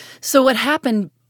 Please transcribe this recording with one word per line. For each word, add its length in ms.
So 220
what 140
happened, 540